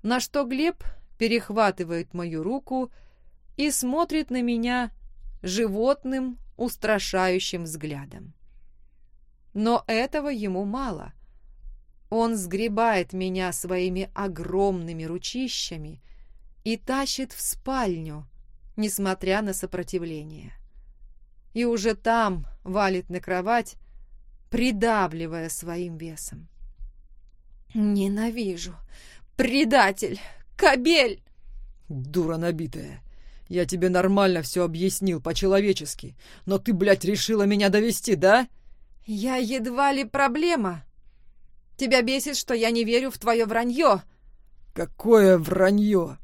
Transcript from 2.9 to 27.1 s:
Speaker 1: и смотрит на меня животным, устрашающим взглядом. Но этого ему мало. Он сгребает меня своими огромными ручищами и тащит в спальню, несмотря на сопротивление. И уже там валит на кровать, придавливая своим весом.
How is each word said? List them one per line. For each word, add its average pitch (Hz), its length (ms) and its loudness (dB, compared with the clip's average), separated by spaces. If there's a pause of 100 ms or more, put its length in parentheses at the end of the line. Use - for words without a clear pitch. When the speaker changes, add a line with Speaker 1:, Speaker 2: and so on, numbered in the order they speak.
Speaker 1:
и 285 140 0
смотрит 302 600 -2
на 247 120 -2
меня 240 480 -2 (520)
животным, 247 960 -2 (180)
устрашающим 190 1080 0
взглядом. 151 680 -10 (1200)
Но 226 320 2
этого 269 420 -2
ему 202 360 -2
мало. 180 500 -6 (960)
Он 226 260 2
сгребает 202 760 0
меня 185 400 -2
своими 185 640 -2
огромными 180 920 -2
ручищами 165 1000 -8 (600)
и 208 120 0
тащит 262 560 -4
в - 80 -14
спальню, 165 880 -4 (480)
несмотря 196 640 0
на 196 140 -4
сопротивление. 165 1000 -8 (1000)
И 233 100 0
уже 226 300 0
там 214 520 0 (180)
валит 190 440 0
на 180 120 -6
кровать, 190 560 0 (800)
придавливая 190 960 0
своим 170 480 -8
весом. 160 500 -14 (1300)